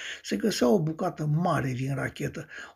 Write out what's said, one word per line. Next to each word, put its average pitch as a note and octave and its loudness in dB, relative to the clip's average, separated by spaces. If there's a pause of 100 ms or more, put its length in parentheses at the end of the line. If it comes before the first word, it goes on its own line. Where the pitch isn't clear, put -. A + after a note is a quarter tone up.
(240)
se - -2
găsea G#3+ 2
o G#3+ 6
bucată D#3+ -2
mare D3+ 2
din C3+ -2
rachetă, - -6 (280)